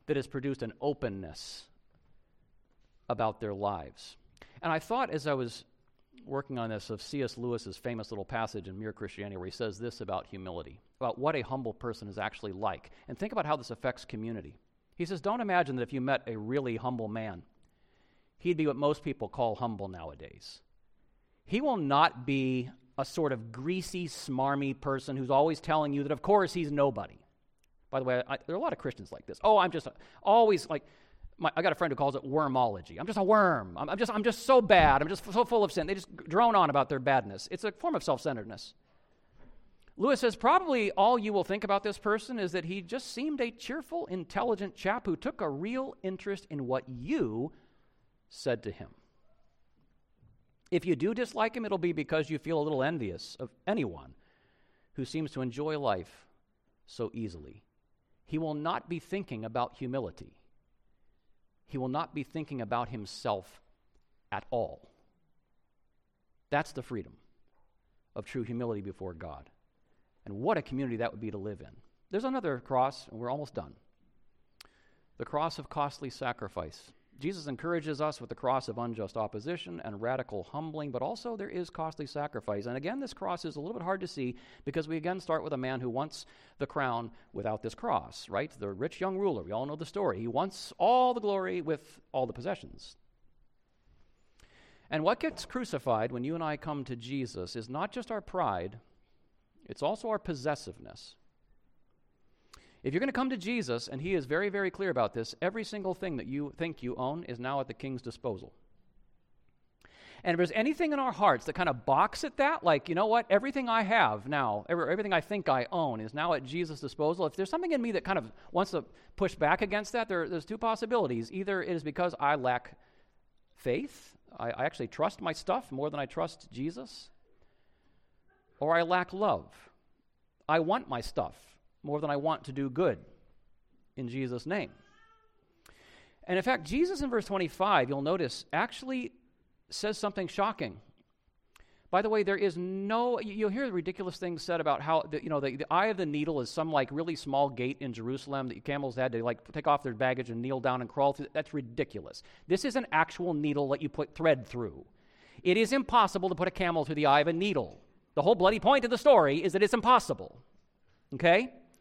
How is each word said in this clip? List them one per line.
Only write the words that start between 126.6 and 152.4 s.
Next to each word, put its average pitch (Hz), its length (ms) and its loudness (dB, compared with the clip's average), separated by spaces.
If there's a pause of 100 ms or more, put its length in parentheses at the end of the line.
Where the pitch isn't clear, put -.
or 156 160 4
I 170 80 6
lack 180 300 2
love. 185 580 -2 (760)
I 160 120 6
want 185 280 0
my 120 140 -4
stuff - 340 -4 (480)
more 147 180 -2
than 151 80 0
I 143 60 2
want 147 300 0
to 135 60 -8
do 135 200 -2
good 131 260 2 (1000)
in 127 140 -6
Jesus' 123 380 -4
name. 175 240 -4 (1500)
And 180 120 0
in 185 80 2
fact, 240 220 0
Jesus 294 360 0
in 277 80 -2
verse 233 160 0
twenty-five, 185 640 4
you'll 139 140 -2
notice, 156 500 0
actually 247 640 -2 (560)
says 208 280 -4
something 196 300 -2
shocking. 165 540 -2 (1120)
By 185 100 4
the 214 80 0
way, 214 140 4
there 196 120 2
is 180 220 2
no, 202 640 -2
you, 214 120 -8
you'll 208 180 0
hear 247 220 -2
ridiculous 180 460 -4
things 175 240 -6
said 170 180 0
about 147 220 2
how, 156 220 2
the, 151 200 -6
you 156 60 -6
know, 151 100 0
the, 135 160 -2
the 139 160 -4
eye 180 140 4
of 214 120 0
the 180 80 -2
needle 147 360 -2
is 117 80 -6
some, 160 220 -4
like, 139 200 4
really 160 240 -2
small 139 340 0
gate 127 300 -4
in 135 140 -6
Jerusalem 131 540 -4
that - 180 -10
camels 139 300 -4
had 127 160 2
to, 117 120 -2
like, 120 280 -4
take 151 160 -6
off 147 160 4
their 127 100 -2
baggage 127 360 0
and 117 120 -4
kneel 131 180 -2
down 127 220 0
and 117 80 -8
crawl 143 240 4
through. 143 180 -10
That's 156 220 -4
ridiculous. 120 720 -6 (240)